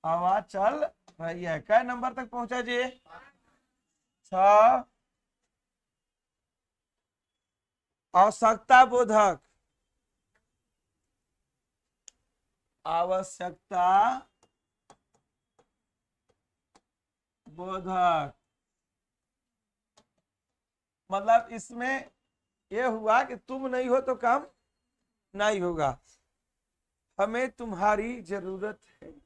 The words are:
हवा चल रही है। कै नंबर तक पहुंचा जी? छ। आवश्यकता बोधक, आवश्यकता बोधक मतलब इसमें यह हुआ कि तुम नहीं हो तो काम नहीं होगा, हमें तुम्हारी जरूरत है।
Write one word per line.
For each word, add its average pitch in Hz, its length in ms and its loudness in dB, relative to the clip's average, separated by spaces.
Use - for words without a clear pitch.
हवा 175 380 0
चल 226 420 -2
रही 170 240 -8
है। 165 180 -6
कै 214 220 4
नंबर 247 300 -6
तक 254 160 -12
पहुंचा 247 320 -6
जी? 240 160 -6
छ। - 20 -10
आवश्यकता 220 760 6
बोधक, 214 520 2
आवश्यकता 180 1000 -4
बोधक 180 840 -2
मतलब 226 440 2
इसमें 247 560 -8
यह 240 160 -4
हुआ 220 360 0
कि 254 140 -10
तुम 262 300 -12
नहीं 254 220 -4
हो 254 120 2
तो 262 160 -4
काम 247 280 -2
नहीं 202 280 -2
होगा, 156 360 -4
हमें 226 320 -2
तुम्हारी 214 720 -4
जरूरत 190 560 -10
है। - 160 -20